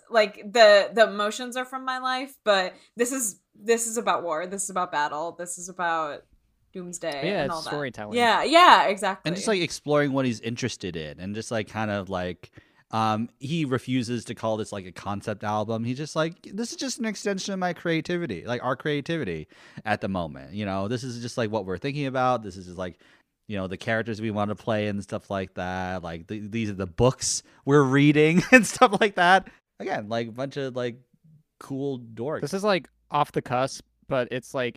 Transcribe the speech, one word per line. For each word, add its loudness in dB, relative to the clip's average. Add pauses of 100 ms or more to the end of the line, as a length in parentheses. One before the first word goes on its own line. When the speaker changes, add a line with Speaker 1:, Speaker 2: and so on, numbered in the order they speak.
(100)
Speaker 1:
like, 4 (160)
the, 8
the 6
emotions -4
are -4
from -12
my -4
life, -6
but 2 (200)
this 0
is, -4 (200)
this 2
is -6
about 0
war. -2
This -6
is -8
about -4
battle. -2
This -10
is -14
about -4 (500)
doomsday -6
Speaker 2:
Yeah, -2
Speaker 1:
and -2
Speaker 2:
it's -4
Speaker 1:
all -6
that. -10
Speaker 2:
storytelling. -6
Speaker 1:
Yeah, 4
yeah, 10
exactly. -2
Speaker 3:
And -2
just, -6
like, 2
exploring 0
what 2
he's -2
interested -6
in -8
and -8
just, -8
like, -2
kind -4
of, -4
like, -6 (400)
um, 0 (100)
he -2
refuses -2
to -8
call -2
this, -6
like, -10
a -16
concept -8
album. -2
He's -4
just -10
like, -2
"This -8
is -14
just -6
an -4
extension -4
of -4
my -2
creativity, -4
like, -4
our -2
creativity -4 (380)
at 0
the -4
moment. -6
You -6
know, -2
this -4
is -10
just, -10
like, -2
what -2
we're -4
thinking -6
about. 0
This -12
is -14
just, -14
like, -8 (500)
you -6
know, -4
the -6
characters -4
we -2
want 0
to -4
play -2
and -4
stuff -8
like -4
that. -6
Like, -10
th-, -8
these -2
are -6
the -4
books 2 (240)
we're 8
reading 6
<laughs> -2
and 10
stuff 4
like 2
that." 6 (300)
Again, -6
like, -2
a -14
bunch -8
of, -6
like, -4 (640)
cool -6
dorks. -8
Speaker 2:
This -4
is, -2
like, 2 (220)
off 2
the -2
cusp, -2 (220)
but 0
it's, -6
like, -2